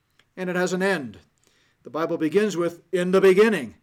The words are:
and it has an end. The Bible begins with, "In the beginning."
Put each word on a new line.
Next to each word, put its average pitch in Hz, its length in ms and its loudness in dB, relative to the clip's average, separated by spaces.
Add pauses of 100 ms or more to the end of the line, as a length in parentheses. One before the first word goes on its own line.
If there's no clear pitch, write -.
(380)
and 180 140 -8
it 175 40 -6
has 180 160 -2
an 185 120 -4
end. 143 340 -4 (640)
The 127 60 -20
Bible 156 280 -4
begins 170 380 0
with, 170 280 -6 (100)
"In 180 180 -2
the 190 100 4
beginning." 190 600 4